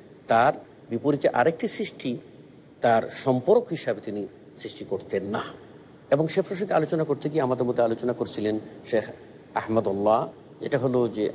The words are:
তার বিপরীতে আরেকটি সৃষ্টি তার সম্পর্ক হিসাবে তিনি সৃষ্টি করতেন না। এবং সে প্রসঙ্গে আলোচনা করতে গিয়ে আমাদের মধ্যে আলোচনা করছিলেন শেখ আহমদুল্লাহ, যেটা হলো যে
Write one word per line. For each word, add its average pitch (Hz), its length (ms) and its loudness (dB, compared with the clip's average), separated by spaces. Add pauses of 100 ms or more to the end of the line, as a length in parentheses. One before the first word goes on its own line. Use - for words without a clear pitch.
(280)
তার 117 260 6 (360)
বিপরীতে 135 400 2
আরেকটি 160 380 2
সৃষ্টি 143 500 -6 (640)
তার 117 280 4
সম্পর্ক 170 600 2
হিসাবে 120 320 -4
তিনি 104 260 -6 (280)
সৃষ্টি - 300 -10
করতেন 98 380 -4
না। 101 200 -4 (680)
এবং 151 160 4
সে 190 140 0
প্রসঙ্গে 190 320 -2
আলোচনা 160 300 2
করতে 147 260 -2
গিয়ে 151 120 0
আমাদের 127 240 0
মধ্যে 123 180 2
আলোচনা 117 300 0
করছিলেন 107 460 -2 (260)
শেখ 110 200 0 (500)
আহমদুল্লাহ, 107 720 2 (340)
যেটা - 160 0
হলো 123 300 2
যে 104 280 -2